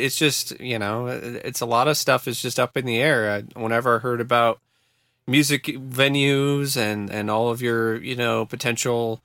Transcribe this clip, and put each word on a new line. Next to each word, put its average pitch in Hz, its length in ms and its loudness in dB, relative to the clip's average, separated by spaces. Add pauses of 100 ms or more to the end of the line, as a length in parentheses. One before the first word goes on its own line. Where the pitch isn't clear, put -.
it's - 120 -2
just, - 440 0
you 120 180 -4
know, 110 300 -2
it, 127 160 -8 (200)
it's - 160 -6
a 123 60 -2
lot 120 220 4
of 147 80 2
stuff 131 320 2
is 117 120 -6
just 127 200 -2
up 123 160 0
in 131 100 -4
the 117 120 0
air. 120 340 2
I, 113 280 -6
whenever 117 360 2
I - 20 0
heard 120 220 -2
about 117 400 2 (640)
music 139 380 2
venues 139 1120 0
and, 104 340 -2
and 107 220 -4
all 113 180 2
of 117 120 -4
your, 113 340 0
you 127 180 -8
know, 113 320 0
potential 117 800 -2